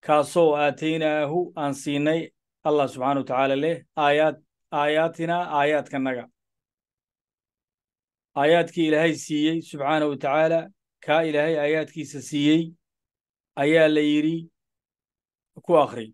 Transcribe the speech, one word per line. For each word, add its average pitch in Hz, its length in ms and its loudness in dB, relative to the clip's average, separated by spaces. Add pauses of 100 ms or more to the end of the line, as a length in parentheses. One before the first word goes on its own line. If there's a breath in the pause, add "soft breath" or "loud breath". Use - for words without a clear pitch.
"kaasoo 151 520 2
aataynaahu," 151 1000 -2
aan 143 180 -4
siinay, 147 460 -2 (440)
Allah 147 240 2
subxaanahu 135 340 -2
wa 117 80 -10
tacaala 135 260 0
leh, 156 200 -2 (200)
"aayaat-, 151 460 2 (300)
aayaatina," 165 640 -2 (220)
aayaadkanaga. 135 680 -2 (2000)
Aayaadkii 165 520 2
Ilaahay 156 260 2
siiyey, 151 480 -2
subxaanahu 151 480 -2
wa 143 60 -6
tacaala, 156 440 0 (420)
kaa 156 200 2
Ilaahay 156 360 0
aayaadkiisa 151 600 -4
siiyey, 151 420 2 (960)
ayaa 156 320 4
la 151 120 2
yidhi, 151 360 0 (1300)
"Ku 175 160 -2
akhri." 117 360 0